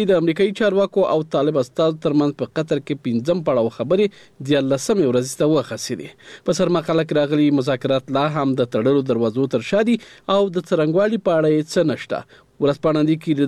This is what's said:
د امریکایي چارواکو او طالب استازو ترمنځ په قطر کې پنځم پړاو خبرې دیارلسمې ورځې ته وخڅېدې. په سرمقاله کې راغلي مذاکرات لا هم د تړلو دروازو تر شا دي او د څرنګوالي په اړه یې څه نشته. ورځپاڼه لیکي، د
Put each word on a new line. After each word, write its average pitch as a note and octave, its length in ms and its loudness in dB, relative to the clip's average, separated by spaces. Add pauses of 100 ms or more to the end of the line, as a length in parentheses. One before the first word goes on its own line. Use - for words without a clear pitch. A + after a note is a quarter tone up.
(120)
د E3+ 100 4
امریکایي F#3+ 380 0
چارواکو G3 420 2 (120)
او D#3 40 2 (160)
طالب D3+ 280 0
استازو D#3+ 440 -2
ترمنځ D3 360 0
په B2 180 -6
قطر D#3 240 -2
کې C#3+ 240 -6
پنځم B2+ 400 -2
پړاو A#2 300 0
خبرې F3+ 280 0 (420)
دیارلسمې C#3 600 0
ورځې B2+ 320 -2
ته D3+ 140 2
وخڅېدې. A#2 540 -6 (360)
په E3+ 140 0
سرمقاله E3 480 0
کې D3+ 120 0
راغلي D3 300 2 (100)
مذاکرات C3 600 -2
لا C#3+ 40 2 (140)
هم C#3 240 0
د A#2+ 160 -2
تړلو C3 340 2
دروازو A#2 460 0
تر A#2 140 -4
شا G#3 200 2
دي A3+ 60 0 (400)
او G3+ 100 4
د F3+ 100 -4 (120)
څرنګوالي F#3 580 0
په E3+ 140 2
اړه D#3 140 2
یې D3+ 80 0 (100)
څه D#3+ 180 2
نشته. - 500 -8 (220)
ورځپاڼه D3+ 440 0
لیکي، D#3 300 -2
د C#3+ 100 0